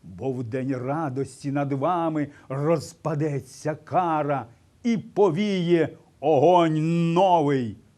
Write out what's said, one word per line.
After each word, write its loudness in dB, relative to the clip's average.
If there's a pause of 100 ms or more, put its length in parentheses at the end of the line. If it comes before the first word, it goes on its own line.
Бо -8
в -8
день -6
радості -6
над -2
вами -2 (200)
розпадеться -4
кара -2 (360)
і 0
повіє 0 (240)
огонь 4
новий 2 (220)